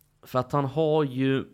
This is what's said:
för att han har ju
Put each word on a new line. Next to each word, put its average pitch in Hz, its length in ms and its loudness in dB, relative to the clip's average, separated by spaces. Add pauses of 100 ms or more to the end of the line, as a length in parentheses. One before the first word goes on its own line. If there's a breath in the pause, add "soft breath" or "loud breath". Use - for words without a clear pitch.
(240)
för - 160 -4
att 123 120 -4
han 143 140 0
har 151 380 0
ju 135 500 0